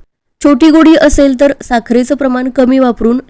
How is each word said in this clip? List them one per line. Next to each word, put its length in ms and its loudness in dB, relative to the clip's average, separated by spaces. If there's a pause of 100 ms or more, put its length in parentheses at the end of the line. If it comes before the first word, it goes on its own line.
(420)
छोटी 280 2
गुढी 260 4
असेल 440 0
तर 140 0 (100)
साखरेचं 520 -4
प्रमाण 340 -4
कमी 300 0
वापरून 400 -2 (100)